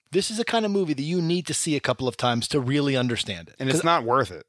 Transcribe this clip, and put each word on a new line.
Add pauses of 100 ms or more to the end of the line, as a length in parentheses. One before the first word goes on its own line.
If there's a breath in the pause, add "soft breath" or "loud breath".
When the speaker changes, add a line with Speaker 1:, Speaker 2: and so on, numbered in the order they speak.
(120)
Speaker 1:
This
is
a
kind
of
movie
that
you
need
to
see
a
couple
of
times
to
really
understand
it.
Speaker 2:
And
it's
Speaker 1:
'Cause,
Speaker 2:
not
worth
it.